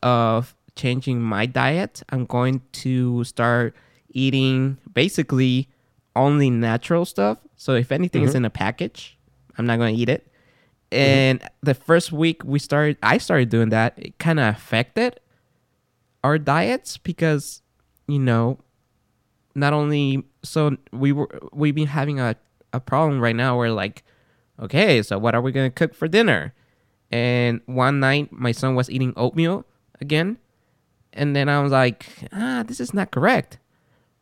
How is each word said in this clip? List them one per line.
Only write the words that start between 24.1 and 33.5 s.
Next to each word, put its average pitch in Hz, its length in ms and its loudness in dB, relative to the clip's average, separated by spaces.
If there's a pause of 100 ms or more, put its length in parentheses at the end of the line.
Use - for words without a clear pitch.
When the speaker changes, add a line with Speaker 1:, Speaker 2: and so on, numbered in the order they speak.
Speaker 1:
okay, 135 420 2
so 98 160 -4
what 113 160 0
are 117 80 2
we 131 100 -2
gonna 131 180 0
cook 156 240 -2
for 160 140 -6
dinner? 160 460 0 (560)
And 120 560 0
one 127 340 0
night 139 320 0
my 123 200 -2
son 131 220 -2
was 127 160 0
eating 131 260 -2
oatmeal 165 480 -2 (360)
again. 160 380 -2 (720)
And 143 220 -2
then 139 140 2
I 143 140 2
was 139 100 0
like, 127 340 2 (260)
"Ah, 240 340 -4
this 247 140 -12
is 240 120 -8
not 196 180 -2
correct." 190 480 0 (640)